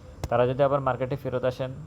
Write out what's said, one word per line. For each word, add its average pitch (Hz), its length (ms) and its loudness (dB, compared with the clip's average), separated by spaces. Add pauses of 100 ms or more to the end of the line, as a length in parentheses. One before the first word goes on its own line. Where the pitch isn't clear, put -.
(280)
তারা 120 180 4
যদি 131 160 2
আবার 139 180 4
মার্কেটে 127 360 -2
ফেরত 131 280 -4
আসেন 131 260 -2 (160)